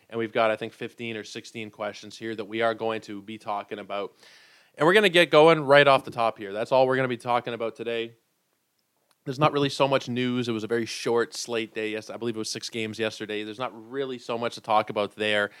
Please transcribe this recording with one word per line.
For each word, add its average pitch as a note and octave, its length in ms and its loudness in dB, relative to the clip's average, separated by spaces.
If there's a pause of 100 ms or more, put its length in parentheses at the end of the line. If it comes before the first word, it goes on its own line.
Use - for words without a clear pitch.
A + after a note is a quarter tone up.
and A2+ 80 -10
we've A2+ 140 -4
got, A2+ 200 4
I A2 40 0
think, A2 180 -8
fifteen A2+ 440 -10
or G#2 60 -10
sixteen A2 460 -14
questions G#2 480 -10
here A2+ 180 -8
that G#2 100 -8
we A2 160 -6
are A2+ 120 2
going A2 280 -4
to G#2 200 -12
be G#2+ 160 -14
talking G2+ 420 -8
about. G2+ 340 -8 (640)
And D3+ 80 2
we're F3 80 6
gonna G#3 160 6
get E3+ 200 6
going D#3 320 8
right C#3 260 8
off C3+ 160 6
the B2+ 80 -12
top A2+ 260 -2
here. G2 160 -10
That's - 180 -4
all C3 160 6
we're C3 80 2
gonna C3 120 0
be B2 100 -2
talking A#2+ 360 -2
about A2+ 220 -6
today. A#2 380 -6 (1120)
There's C3 140 -8
not D3+ 120 4
really C#3+ 180 0
so C3+ 180 2
much C3+ 200 2
news. B2 400 -2
It A#2+ 40 -2
was A2 120 -4
a A2 40 -8
very A#2 180 -2
short A#2 480 -2
slate A2+ 400 -6
day. A2 160 -6
Yes, G#2+ 200 -10
I G2+ 60 -12
believe A2+ 200 -6
it A2 40 -10
was G#2+ 100 -6
six - 200 -10
games A2 280 -8
yesterday. G#2+ 460 -4
There's G#2+ 160 -12
not B2 140 -6 (160)
really C3 300 -6
so A#2+ 180 -6
much A#2 180 -4
to A2 60 -16
talk A2 280 0
about G#2 260 -2
there. G#2 340 0 (100)